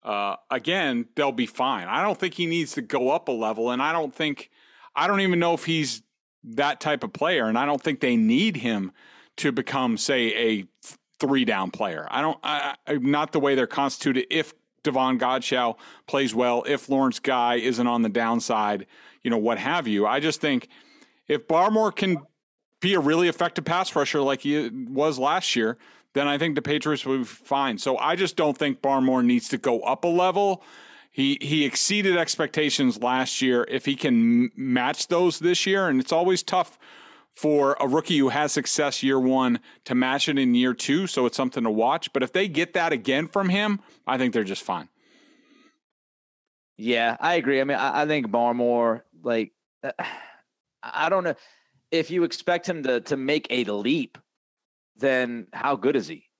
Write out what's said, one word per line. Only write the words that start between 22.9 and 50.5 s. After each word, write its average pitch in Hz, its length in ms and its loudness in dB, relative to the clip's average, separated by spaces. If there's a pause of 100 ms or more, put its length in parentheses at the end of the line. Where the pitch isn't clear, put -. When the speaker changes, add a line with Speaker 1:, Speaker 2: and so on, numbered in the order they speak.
Speaker 1:
a 185 60 4
really 165 300 4
effective 170 340 -2
pass 175 320 0
rusher 147 240 0
like 135 220 0
he 147 280 0
was 135 480 -2
last 156 380 0
year, 117 220 0 (360)
then 143 140 0
I 143 100 0
think 156 180 0
the 143 60 -2
Patriots 147 440 -2
will 135 140 0
be 127 40 -2
fine. 135 540 -2
So 131 200 -2
I 151 200 0
just 185 180 -2
don't 151 220 0
think 143 240 -2
Barmore 131 420 2
needs 120 260 2
to 139 80 -4
go 120 220 0
up 131 240 -2
a 175 60 2
level. 185 540 2 (460)
He, 139 320 0
he 147 240 0
exceeded 190 520 0
expectations 147 840 0
last 123 400 0
year. 123 280 2
If 127 160 -4
he 139 100 -2
can 131 200 0
m-, 117 420 4
match 127 500 -2
those 175 320 2
this 175 260 2
year, 196 220 0
and 131 140 2
it's - 100 -2
always 170 320 2
tough - 340 -2 (540)
for 147 480 2
a 139 80 2
rookie 151 320 2
who 135 100 4
has 143 220 0
success 143 500 -2
year 135 180 2
one 127 400 2 (260)
to 131 100 -4
match 131 340 0
it 143 80 0
in 127 160 2
year 123 180 4
two, 160 360 -2
so 131 180 0
it's 120 100 -2
something 127 280 -2
to 113 80 0
watch. 117 420 0
But 135 80 0
if 127 100 -4
they 196 160 0
get 165 260 -2
that 165 200 0
again 135 340 -2
from 196 220 0
him, 202 300 0 (260)
I - 140 0
think 127 140 0
they're 113 100 2
just 95 180 -6
fine. 87 260 -6 (1900)
Speaker 2:
Yeah, 117 420 0
I 170 160 0
agree. 135 240 0
I 131 40 2
mean, 139 140 -2
I, 135 260 0
I - 20 0
think 151 220 0
Barmore, 120 760 2 (220)
like, 117 300 -2 (300)
uh, 135 100 -6 (920)